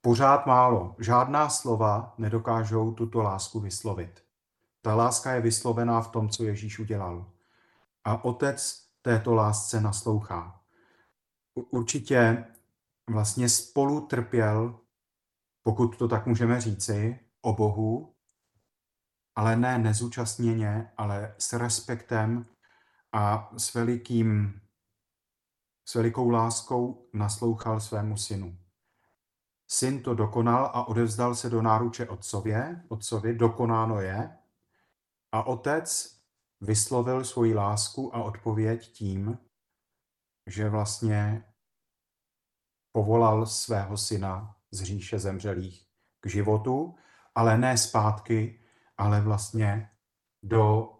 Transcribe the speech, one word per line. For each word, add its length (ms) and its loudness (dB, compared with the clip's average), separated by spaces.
pořád 460 6
málo. 520 4
Žádná 500 4
slova 680 0
nedokážou 720 0
tuto 300 -2
lásku 380 -4
vyslovit. 640 -8
Ta 120 0
láska 380 2
je 80 0
vyslovená 600 0
v 80 -8
tom, 200 -2
co 160 -4
Ježíš 340 -6
udělal. 540 -8
A 200 -2
otec 680 -4
této 320 2
lásce 460 2
naslouchá. 800 -2
U-, 40 -8
určitě 840 2
vlastně 380 0
spolu 520 0
trpěl, 800 0
pokud 340 2
to 120 0
tak 180 0
můžeme 340 2
říci, 580 -2
o 100 0
Bohu, 640 0
ale 200 4
ne 220 2
nezúčastněně, 1160 -2
ale 420 -6
s 140 -6
respektem 960 -2
a 440 0
s 180 -6
velikým, 840 0
s 60 -12
velikou 360 2
láskou 840 -2
naslouchal 680 -2
svému 360 -4
synu. 420 -8
Syn 320 -2
to 120 -2
dokonal 500 2
a 240 -4
odevzdal 460 0
se 160 -6
do 120 0
náruče 460 2
otcově, 800 -6
otcovi, 460 -4
dokonáno 680 2
je. 380 -6
A 100 -2
otec 760 -4
vyslovil 640 0
svoji 300 2
lásku 600 -2
a 60 -4
odpověď 680 -2
tím, 460 -4
že 220 -4
vlastně 760 -2
povolal 540 4
svého 500 -4
syna 600 -6
z 120 -8
říše 360 -6
zemřelých 680 -6
k 60 -10
životu, 680 0
ale 240 6
ne 200 4
zpátky, 840 0
ale 220 4
vlastně 720 0
do 580 4